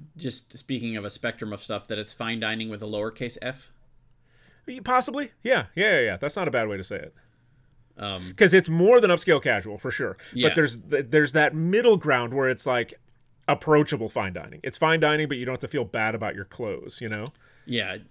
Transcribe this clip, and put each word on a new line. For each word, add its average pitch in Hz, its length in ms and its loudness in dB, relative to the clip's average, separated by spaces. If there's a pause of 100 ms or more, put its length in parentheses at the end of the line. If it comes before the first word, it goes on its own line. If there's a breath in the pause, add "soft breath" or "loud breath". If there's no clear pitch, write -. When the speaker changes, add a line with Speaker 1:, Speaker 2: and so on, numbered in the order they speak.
(160)
Speaker 1:
just - 420 -8
speaking 117 380 -8
of 101 80 -8
a 101 60 -8
spectrum 113 420 -8
of 104 100 -12
stuff, - 260 -8
that 107 100 -6
it's 107 140 -10
fine 113 280 -6
dining 110 300 -6
with 104 120 -10
a 110 40 -10
lowercase 110 540 -6
f? 131 300 -12 (1120 soft breath)
Speaker 2:
Possibly. 254 480 -2 (100)
Yeah. 220 320 2
Yeah, 202 200 2
yeah, 147 60 4
yeah. 104 160 0
That's 143 200 -6
not 190 100 -2
a 143 60 -2
bad 117 160 0
way 104 80 -4
to 95 80 -8
say 104 120 -10
it. 76 180 -12 (840)
Speaker 1:
Um, 92 380 -10
Speaker 2:
'Cause 190 180 6
it's 180 140 6
more 185 320 8
than 202 100 4
upscale 170 320 2
casual, 104 360 -2
for 127 120 -6
sure. 110 260 -6 (160 loud breath)
Speaker 1:
Yeah. 123 160 2
Speaker 2:
But 160 60 2
there's 143 220 2
th-, 135 340 -2
there's 147 220 4
that 151 240 2
middle 202 400 4
ground 123 380 0
where 131 140 2
it's, 127 180 -2
like, 123 280 -2 (540)
approachable 151 600 2
fine 98 240 -4
dining. 80 300 -12
It's - 140 -8
fine 160 240 2
dining, 151 280 2
but 135 100 -4
you 123 60 -8
don't 127 100 -4
have 123 60 -8
to 131 80 -8
feel 131 160 -4
bad 110 300 -2
about 104 220 -6
your 98 80 -10
clothes, - 560 -10
you 117 80 -8
know? 107 240 -8 (340 soft breath)
Speaker 1:
Yeah, 101 300 -4 (140)